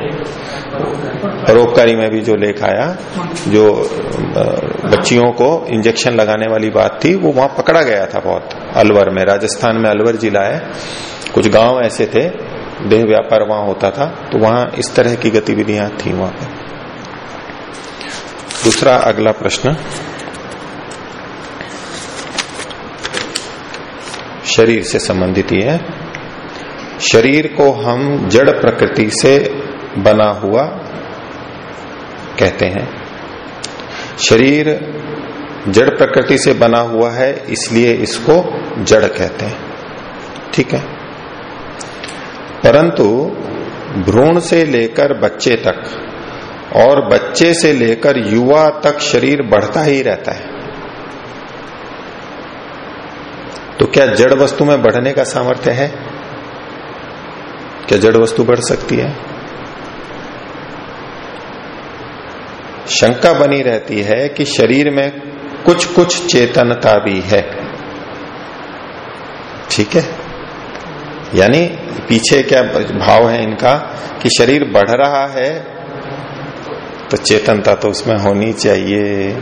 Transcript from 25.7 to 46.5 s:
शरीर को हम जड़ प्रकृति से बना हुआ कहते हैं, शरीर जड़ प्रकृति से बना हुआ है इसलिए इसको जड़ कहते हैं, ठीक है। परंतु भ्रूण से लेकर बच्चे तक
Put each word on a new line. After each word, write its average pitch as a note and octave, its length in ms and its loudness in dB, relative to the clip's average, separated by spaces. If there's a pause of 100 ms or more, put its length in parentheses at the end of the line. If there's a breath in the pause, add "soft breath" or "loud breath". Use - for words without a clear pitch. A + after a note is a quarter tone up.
शरीर C#3 360 4
को C#3+ 240 4
हम C3 580 0
जड़ B2 200 6
प्रकृति - 600 2 (120)
से C#3 400 4 (360)
बना G#2+ 320 6
हुआ G#2 340 0 (1800)
कहते F#2 260 2
हैं, G2 240 -4 (1400 loud breath)
शरीर C#3+ 640 4 (760)
जड़ A2 220 6
प्रकृति C3 480 4
से B2+ 160 4
बना A#2 260 4
हुआ A#2 320 2
है C3 380 0
इसलिए A#2 440 2
इसको - 680 2 (220)
जड़ - 220 6
कहते F#2 400 -2
हैं, A2+ 120 -8 (960)
ठीक - 200 0
है। - 280 -6 (1600 loud breath)
परंतु C3+ 680 4 (640)
भ्रूण A#2+ 420 4
से E3+ 260 2
लेकर C3+ 480 2
बच्चे A#2 420 2
तक A2 280 -2 (920 loud breath)